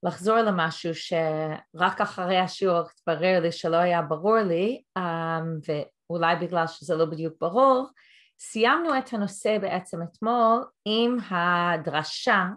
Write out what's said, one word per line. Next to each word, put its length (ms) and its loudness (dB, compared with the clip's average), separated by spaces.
לחזור 340 0
למשהו 580 0
שרק 1040 -2
אחרי 380 -2
השיעור 400 0
התברר 600 0
לי 120 0
שלא 240 -2
היה 260 2
ברור 340 0
לי, 460 0
אמ, 600 -4
ואולי 680 -2
בגלל 300 0
שזה 280 -4
לא 100 4
בדיוק 360 -6
ברור, 460 4
סיימנו 580 2
את 140 -6
הנושא 460 -2
בעצם 440 -6
אתמול 600 2
עם 320 0
הדרשה 1160 0